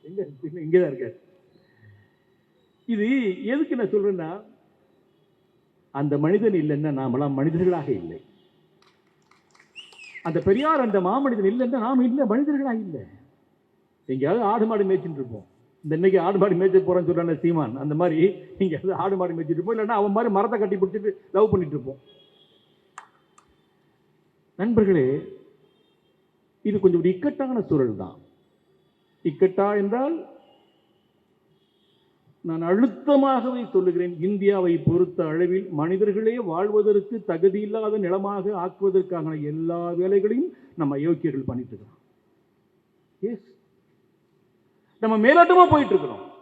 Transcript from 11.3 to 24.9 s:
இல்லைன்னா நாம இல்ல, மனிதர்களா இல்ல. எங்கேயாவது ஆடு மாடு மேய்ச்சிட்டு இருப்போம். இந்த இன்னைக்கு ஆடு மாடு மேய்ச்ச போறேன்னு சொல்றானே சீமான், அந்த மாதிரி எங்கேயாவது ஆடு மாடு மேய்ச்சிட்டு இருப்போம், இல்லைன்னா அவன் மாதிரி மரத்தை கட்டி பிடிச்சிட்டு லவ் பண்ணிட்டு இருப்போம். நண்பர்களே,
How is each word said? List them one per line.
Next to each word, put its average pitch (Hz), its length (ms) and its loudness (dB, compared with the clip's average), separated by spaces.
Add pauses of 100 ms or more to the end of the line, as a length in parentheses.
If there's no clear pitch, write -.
இல்லைன்னா 247 280 -2
நாம 247 260 2
இல்ல, 262 200 2
மனிதர்களா 277 480 0
இல்ல. 196 260 -6 (1080)
எங்கேயாவது 143 380 0
ஆடு 214 220 2
மாடு 214 180 0
மேய்ச்சிட்டு 175 360 -2
இருப்போம். 110 260 -12 (360)
இந்த 156 120 -4
இன்னைக்கு 185 260 4
ஆடு 190 180 0
மாடு 190 160 4
மேய்ச்ச 185 300 4
போறேன்னு 175 280 0
சொல்றானே 165 260 -2
சீமான், 151 380 0
அந்த 147 180 -4
மாதிரி 165 260 2 (380)
எங்கேயாவது 180 360 -2
ஆடு 196 220 -2
மாடு 180 180 -4
மேய்ச்சிட்டு 165 240 -4
இருப்போம், 220 200 -4
இல்லைன்னா 220 220 -2
அவன் 202 120 0
மாதிரி 226 220 0
மரத்தை 208 240 0
கட்டி 202 180 -2
பிடிச்சிட்டு 196 360 -2 (200)
லவ் 214 180 4
பண்ணிட்டு 170 240 0
இருப்போம். 135 260 -10 (2500)
நண்பர்களே, 196 500 4 (1600)